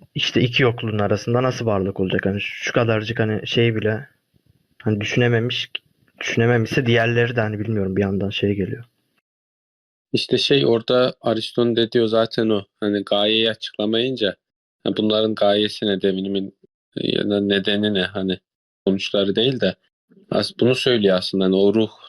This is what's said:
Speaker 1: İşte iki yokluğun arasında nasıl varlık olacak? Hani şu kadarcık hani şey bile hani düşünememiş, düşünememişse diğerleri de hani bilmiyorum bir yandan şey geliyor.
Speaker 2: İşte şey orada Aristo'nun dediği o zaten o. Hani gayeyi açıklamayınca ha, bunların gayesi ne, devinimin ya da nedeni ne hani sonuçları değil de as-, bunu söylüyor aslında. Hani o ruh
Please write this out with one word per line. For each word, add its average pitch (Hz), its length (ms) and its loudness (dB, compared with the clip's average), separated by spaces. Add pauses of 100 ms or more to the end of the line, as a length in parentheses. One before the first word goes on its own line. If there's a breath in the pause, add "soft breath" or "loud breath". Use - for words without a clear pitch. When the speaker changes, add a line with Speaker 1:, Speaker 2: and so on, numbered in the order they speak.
(160)
Speaker 1:
İşte - 260 0
iki 127 220 2
yokluğun 113 360 0
arasında 104 440 0
nasıl 127 220 -2
varlık 98 340 0
olacak? 92 260 0
Hani 98 160 -2
şu - 320 -8
kadarcık 113 460 0
hani 110 280 -2
şey 117 280 2
bile 107 340 -2 (720)
hani 107 200 0
düşünememiş, 120 680 0 (480)
düşünememişse 120 680 0
diğerleri 117 500 2
de 117 60 0
hani 107 180 -2
bilmiyorum 104 360 -2
bir 98 60 2
yandan 98 280 0
şey 101 260 0
geliyor. 101 280 -4 (1300)
Speaker 2:
İşte - 240 0
şey 139 280 2
orada 123 560 2
Aristo'nun 117 540 0
dediği 117 260 0
o 113 60 2
zaten 113 420 0
o. 101 160 0 (140)
Hani 104 240 0
gayeyi 110 460 0
açıklamayınca 110 880 -2 (480)
ha, 98 140 -2
bunların 107 380 0
gayesi 104 500 0
ne, 98 160 -2
devinimin 98 560 -4 (380)
ya - 340 -2
da 101 120 0
nedeni 101 520 0
ne 95 80 0
hani 95 380 -4 (480)
sonuçları 98 480 -2
değil 123 240 0
de 95 160 0 (560)
as-, - 280 -2
bunu 123 160 4
söylüyor 104 420 2
aslında. 95 260 -2
Hani 95 120 4
o 101 180 4
ruh 107 180 2 (180)